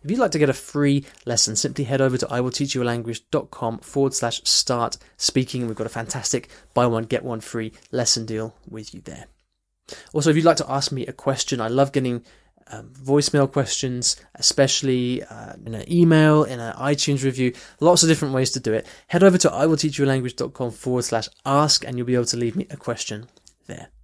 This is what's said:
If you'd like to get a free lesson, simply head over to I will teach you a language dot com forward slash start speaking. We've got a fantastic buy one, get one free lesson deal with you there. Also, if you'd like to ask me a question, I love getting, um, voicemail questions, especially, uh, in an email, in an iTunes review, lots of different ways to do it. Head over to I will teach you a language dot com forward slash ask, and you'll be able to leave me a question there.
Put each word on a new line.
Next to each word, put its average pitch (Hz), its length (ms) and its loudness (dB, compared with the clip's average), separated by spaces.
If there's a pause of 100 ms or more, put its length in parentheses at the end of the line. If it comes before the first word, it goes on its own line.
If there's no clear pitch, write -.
If 143 80 -12
you'd - 100 0
like 180 120 2
to 165 80 -2
get 147 100 4
a 131 40 2
free 143 520 0 (200)
lesson, 113 320 0
simply - 260 -2
head 131 180 0
over 131 160 2
to - 140 -4
I 120 80 0
will 127 120 -2
teach 139 220 -4
you 127 80 -2
a 123 40 0
language 117 440 -6
dot - 220 -2
com 117 280 -6
forward 135 340 0
slash - 320 -4
start - 520 0 (200)
speaking. 127 500 -2
We've 107 80 -6
got 110 100 -6
a 110 40 -6
fantastic 117 600 -6 (240)
buy 123 140 4
one, 113 160 0
get 113 200 -4
one 117 180 -8
free 110 320 -8 (180)
lesson 117 340 -2
deal 110 300 -8 (120)
with 110 280 -16
you 98 60 -20
there. - 240 -18 (880)
Also, 156 160 2
if 151 80 4
you'd 165 80 2
like 165 120 6
to 135 140 -6
ask 139 200 -2
me 127 140 -6
a 131 80 -12
question, - 460 -4
I 110 80 -2
love 135 240 2
getting, 123 320 -2 (440)
um, 113 260 -16
voicemail 139 580 2
questions, 123 640 -2 (200)
especially, 127 880 0
uh, 110 320 -16 (100)
in 113 100 -10
an - 160 -8
email, 156 540 6
in 120 160 -8
an 117 140 -8
iTunes 139 500 -2
review, 127 280 0 (280)
lots 175 200 6
of 165 60 6
different 147 260 2
ways 127 180 0
to 120 100 -6
do 110 100 -2
it. 110 160 -2 (200)
Head 175 160 4
over 185 160 8
to - 120 4
I 139 140 0
will 160 100 4
teach 151 240 -4
you 139 60 4
a - 20 2
language 127 300 -2
dot 123 160 -6
com 120 180 -6
forward 123 320 -2
slash 113 240 -2 (180)
ask, 143 380 2
and 123 140 -8
you'll 120 100 -4
be 123 80 2
able 123 100 2
to - 120 -4
leave 120 180 -2
me - 140 -6
a 139 80 -14
question 110 500 -8 (400)
there. - 220 -16 (140)